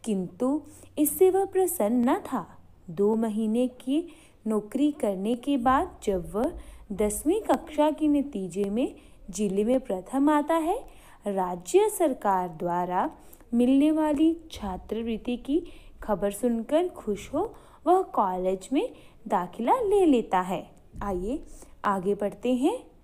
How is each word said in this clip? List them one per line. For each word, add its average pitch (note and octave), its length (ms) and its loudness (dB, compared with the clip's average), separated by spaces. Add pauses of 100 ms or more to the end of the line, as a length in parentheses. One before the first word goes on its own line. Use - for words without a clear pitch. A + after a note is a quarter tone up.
किंतु A#3 580 -2 (380)
इससे D4+ 300 4
वह F#4+ 160 2
प्रसन्न B3+ 640 0
न F4 80 2
था। A#3+ 400 -6 (320)
दो G3+ 260 2
महीने A3+ 520 0
की D4 400 -4 (400)
नौकरी A3 440 0
करने G#3 440 -2
के C#4+ 220 -2
बाद C4 460 2
जब F3 300 -2
वह B3+ 260 -2 (320)
दसवीं G#3 500 0
कक्षा D4+ 500 0
के D4+ 160 -2
नतीजे G3+ 560 -2
में A3+ 320 -2 (340)
जिले G3 340 0
में B3+ 160 2
प्रथम C4 500 0
आता D4+ 260 2
है, E4+ 300 -2 (420)
राज्य F#3+ 600 2
सरकार G#3+ 600 0
द्वारा F3+ 640 -2 (420)
मिलने C4+ 380 4
वाली D#4 460 2 (140)
छात्रवृत्ति A3 880 -6
की C#4 260 -2 (380)
खबर G3+ 300 -2
सुनकर A#3+ 560 0
खुश - 460 -6
हो F#4 220 -2 (320)
वह F#4 140 6
कॉलेज F#3 720 -2
में G#4 200 0 (340)
दाखिला A3+ 540 0
ले G4 240 4
लेता A3+ 360 4
है। F3+ 300 -6 (320)
आइए G3+ 400 -4 (420)
आगे G3 300 0
बढ़ते G#3 400 -2
हैं। F4+ 280 0 (200)